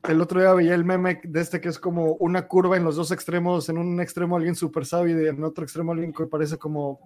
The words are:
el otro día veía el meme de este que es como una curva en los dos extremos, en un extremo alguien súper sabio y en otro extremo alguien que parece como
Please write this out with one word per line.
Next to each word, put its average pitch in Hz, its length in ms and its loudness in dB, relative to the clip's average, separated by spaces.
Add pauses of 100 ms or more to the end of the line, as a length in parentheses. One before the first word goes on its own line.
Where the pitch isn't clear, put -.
el 160 140 4
otro 180 200 2
día 190 120 8
veía 175 220 6
el 170 100 2
meme 180 400 0
de 165 160 -2
este 165 200 -4
que 175 80 -6
es 160 100 -6
como 170 360 0
una 170 320 0
curva 185 300 4
en 170 80 2
los 156 120 0
dos 160 140 -2
extremos, 175 580 -2
en 165 100 -4
un 175 220 -2
extremo 175 360 -2
alguien 165 180 0
súper 151 320 -4
sabio 170 340 0
y 156 60 2
en 147 160 -2
otro 156 220 -6
extremo 165 280 -6
alguien 165 200 -4
que 160 140 -6
parece 156 320 -4
como 143 480 -6